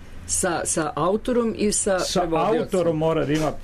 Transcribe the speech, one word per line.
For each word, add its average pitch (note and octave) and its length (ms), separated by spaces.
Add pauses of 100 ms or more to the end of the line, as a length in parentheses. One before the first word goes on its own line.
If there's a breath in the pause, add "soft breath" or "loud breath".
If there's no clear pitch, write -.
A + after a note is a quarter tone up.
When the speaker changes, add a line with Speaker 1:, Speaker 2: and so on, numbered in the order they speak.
(260)
Speaker 1:
Sa, E3+ 380
sa D#3 300
autorom A3 640
i G#3 140
sa F#3+ 260
Speaker 2:
Sa F3 220
Speaker 1:
prevodiocem? F3 420
Speaker 2:
autorom E3+ 360
mora D#3+ 260
da C3+ 80
ima, D#3 200 (120)